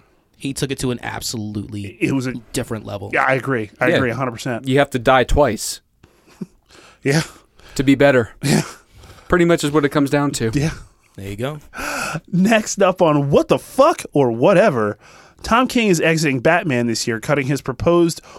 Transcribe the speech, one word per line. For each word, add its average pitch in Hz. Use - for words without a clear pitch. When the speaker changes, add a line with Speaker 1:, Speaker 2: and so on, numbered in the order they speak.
Speaker 1:
He 135
took 135
it 131
to 127
an 120
absolutely 107
Speaker 2:
It 131
was 131
a 127
Speaker 1:
different 110
level. 101
Speaker 2:
Yeah, 143
I 131
agree. 120
I 127
Speaker 3:
Yeah. 165
Speaker 2:
agree 127
a 113
hundred 127
percent. 120
Speaker 3:
You 135
have 139
to 127
die 127
twice -
Speaker 2:
<laughs> -
Yeah. 143
Speaker 3:
to 147
be 139
better. 131
Speaker 2:
Yeah. 147
Speaker 3:
Pretty 175
much 170
is 147
what 147
it 139
comes 143
down 143
to. 113
Speaker 2:
Yeah. 147
Speaker 1:
There 98
you 104
go. 139
Speaker 2:
<gasps> -
Next 208
up 185
on 147
What 277
the 135
Fuck -
or 127
Whatever, 139
Tom 247
King 226
is 165
exiting 156
Batman 147
this 113
year, 113
cutting 139
his 139
proposed 170